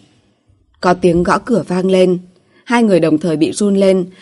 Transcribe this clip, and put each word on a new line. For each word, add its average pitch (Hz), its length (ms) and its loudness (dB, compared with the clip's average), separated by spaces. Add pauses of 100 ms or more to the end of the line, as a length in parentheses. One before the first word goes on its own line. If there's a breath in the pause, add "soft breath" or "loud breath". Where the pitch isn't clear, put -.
(800)
Có 180 120 2
tiếng 175 300 0
gõ 180 160 0
cửa 220 280 -2
vang 180 180 -2
lên. 185 320 2 (480 soft breath)
Hai 240 180 0
người 196 160 2
đồng 156 180 0
thời 160 200 -4
bị 156 140 -2
run 202 240 -2
lên, 190 300 2 (160 loud breath)